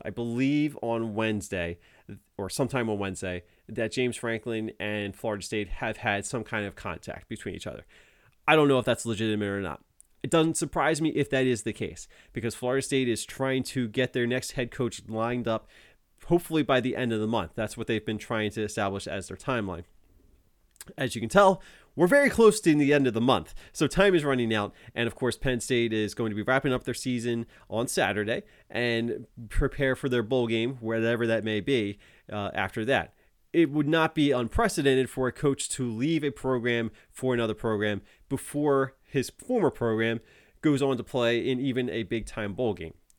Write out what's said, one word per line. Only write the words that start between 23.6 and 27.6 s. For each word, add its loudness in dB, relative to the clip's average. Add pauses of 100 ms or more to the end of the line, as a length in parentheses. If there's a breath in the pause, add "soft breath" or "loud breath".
so 2
time 4
is 2
running 0
out, -2 (220 loud breath)
and 0
of -4
course, -2
Penn -2
State 0
is 0
going -2
to -6
be -2
wrapping 2
up -2
their -4
season -2 (240 loud breath)